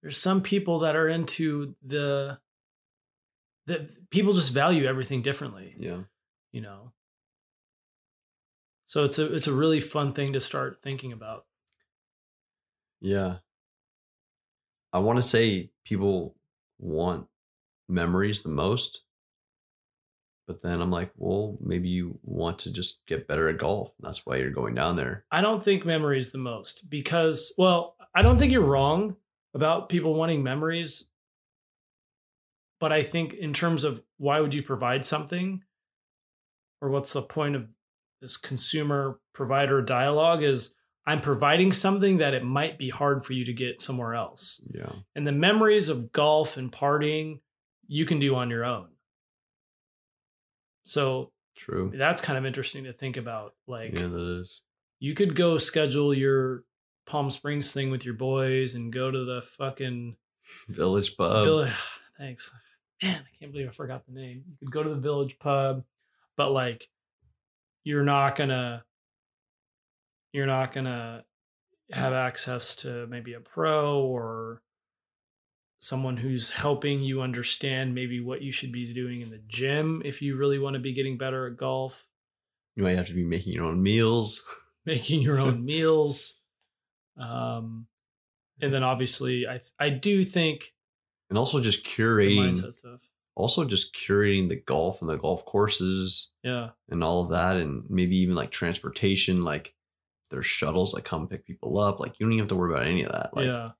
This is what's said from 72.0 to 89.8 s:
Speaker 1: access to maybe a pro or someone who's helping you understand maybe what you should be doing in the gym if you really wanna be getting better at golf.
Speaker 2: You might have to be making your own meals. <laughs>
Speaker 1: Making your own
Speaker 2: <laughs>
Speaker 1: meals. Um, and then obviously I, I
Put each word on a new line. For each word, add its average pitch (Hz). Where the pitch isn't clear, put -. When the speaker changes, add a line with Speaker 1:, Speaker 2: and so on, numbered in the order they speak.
Speaker 1:
access 127
to 120
maybe 120
a 117
pro 151
or 113
someone 131
who's 123
helping 143
you 135
understand 127
maybe 123
what 131
you 139
should 131
be 120
doing 123
in 113
the 110
gym 147
if 139
you 139
really 139
wanna 139
be 127
getting 131
better 131
at 120
golf. 131
Speaker 2:
You 101
might 92
have 90
to 87
be 90
making 85
your 82
own 82
meals. 110
<laughs> -
Speaker 1:
Making 151
your 139
own 123
Speaker 2:
<laughs> -
Speaker 1:
meals. 156
Um, 117
and 139
then 135
obviously 127
I, 123
I 147